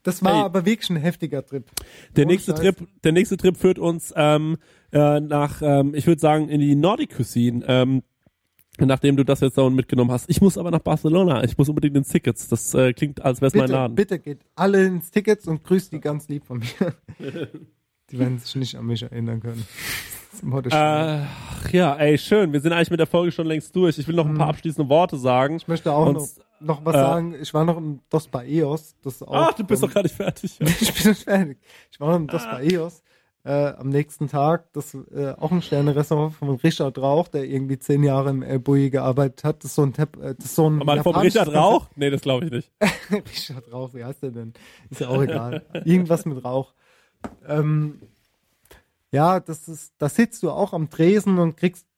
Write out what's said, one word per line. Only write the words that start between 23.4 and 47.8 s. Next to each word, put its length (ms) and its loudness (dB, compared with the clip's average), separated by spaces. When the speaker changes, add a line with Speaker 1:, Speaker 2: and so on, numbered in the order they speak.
Speaker 2:
längst 280 -6
durch. 220 4
Ich 100 -6
will 80 -4
noch 120 2
ein 80 -2
paar 120 2
Speaker 1:
Mhm. 40 -2
Speaker 2:
abschließende 380 -4
Worte 280 4
sagen. 380 2
Speaker 1:
Ich 120 -10
möchte 240 -2
auch 160 4
Speaker 2:
Und, 60 4
Speaker 1:
noch, 140 -4
noch 260 -6
was 100 2
Speaker 2:
äh, 40 6
Speaker 1:
sagen. 420 0
Ich 140 -12
war 100 4
noch 120 0
im 240 -8
Dos 160 -2
Paeos. 720 -4
Das 220 -12
auch 100 -10
Speaker 2:
Ach, 200 2
du 100 -8
bist 160 0
Speaker 1:
vom 100 0
Speaker 2:
doch 60 -10
gar 80 2
nicht 120 -2
fertig. 440 -8
Speaker 1:
<laughs> 220 0
Ich 120 0
bin 200 4
nicht 100 -4
fertig. 340 0
Ich 80 -20
war 100 -2
noch 80 4
im 100 -2
Dos 180 -4
Speaker 2:
Ah. 120 -8
Speaker 1:
Paeos, 440 -2
äh, 60 -10
am 160 -8
nächsten 380 -2
Tag. 460 -2
Das, 200 -12
äh, 420 -10
auch 160 -4
ein 120 0
Sterne-Restaurant 720 0
von 220 -8
Richard 420 -2
Rauch, 280 2
der 180 -6
irgendwie 340 -4
zehn 240 0
Jahre 260 2
im 140 -4
El 160 -4
Bulli 320 2
gearbeitet 520 0
hat. 200 -4
Das 80 -14
ist 40 -12
so 60 2
ein 120 2
Tep-, 280 -4
äh, 140 -10
das 100 -20
ist 100 -10
so 140 4
ein 100 0
Speaker 2:
Aber 220 2
von 120 2
Speaker 1:
japanisches 280 4
Speaker 2:
Richard 140 0
Rauch? 240 6
Speaker 1:
Konzept. 180 -10
Speaker 2:
Nee, 140 0
das 100 -2
glaub 220 0
ich 80 -6
nicht. 280 -8
Speaker 1:
<laughs> 320 -2
Richard 640 -8
Rauch, 220 -12
wie 80 -14
heißt 180 -12
der 80 -8
denn? 240 -12
Ist 100 -12
ja 60 -4
auch 160 0
egal. 420 -6
Irgendwas 420 2
mit 180 -8
Rauch. 300 -4
Ähm, 540 -2